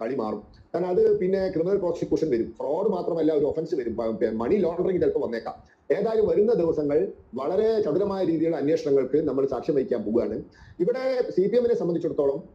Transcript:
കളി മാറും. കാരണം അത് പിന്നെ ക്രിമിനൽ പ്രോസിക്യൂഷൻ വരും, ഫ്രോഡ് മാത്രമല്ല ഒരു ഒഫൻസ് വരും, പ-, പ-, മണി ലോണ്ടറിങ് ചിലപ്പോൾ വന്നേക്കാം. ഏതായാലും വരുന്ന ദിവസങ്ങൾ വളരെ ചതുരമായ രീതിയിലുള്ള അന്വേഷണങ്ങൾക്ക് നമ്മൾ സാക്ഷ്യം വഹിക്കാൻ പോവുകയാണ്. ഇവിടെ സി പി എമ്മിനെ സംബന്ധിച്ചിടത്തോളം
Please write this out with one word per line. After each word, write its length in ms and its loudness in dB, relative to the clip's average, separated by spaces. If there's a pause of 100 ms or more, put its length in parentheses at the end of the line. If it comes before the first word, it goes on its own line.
കളി 120 -4
മാറും. 280 -4 (320)
കാരണം 140 -2
അത് 300 4
പിന്നെ 300 0
ക്രിമിനൽ 280 0
പ്രോസിക്യൂഷൻ 540 -2
വരും, 280 0
ഫ്രോഡ് 300 -2
മാത്രമല്ല 440 0
ഒരു 120 2
ഒഫൻസ് 300 -2
വരും, 220 -4
പ-, 140 -2
പ-, 220 -2
മണി 220 0
ലോണ്ടറിങ് 460 0
ചിലപ്പോൾ 200 2
വന്നേക്കാം. 540 -6 (180)
ഏതായാലും 360 2
വരുന്ന 260 4
ദിവസങ്ങൾ 540 2 (260)
വളരെ 480 0
ചതുരമായ 420 0
രീതിയിലുള്ള 320 0
അന്വേഷണങ്ങൾക്ക് 720 2
നമ്മൾ 180 0
സാക്ഷ്യം 280 -2
വഹിക്കാൻ 280 0
പോവുകയാണ്. 400 -2 (380)
ഇവിടെ 500 -2
സി 180 2
പി 80 0
എമ്മിനെ 180 2
സംബന്ധിച്ചിടത്തോളം 680 0 (120)